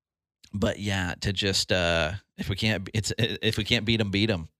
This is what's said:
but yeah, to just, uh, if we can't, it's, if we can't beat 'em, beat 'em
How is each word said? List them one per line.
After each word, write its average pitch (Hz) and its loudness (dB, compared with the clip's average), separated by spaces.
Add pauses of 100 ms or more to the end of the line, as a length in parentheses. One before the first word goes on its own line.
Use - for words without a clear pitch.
(540)
but 104 0
yeah, 95 -2
to 107 0
just, 95 0
uh, 85 2 (260)
if - -6
we 101 -2
can't, 107 0
it's, 110 0
if 107 0
we 107 0
can't 107 0
beat 110 2
'em, 101 -2
beat 101 2
'em 82 -2 (100)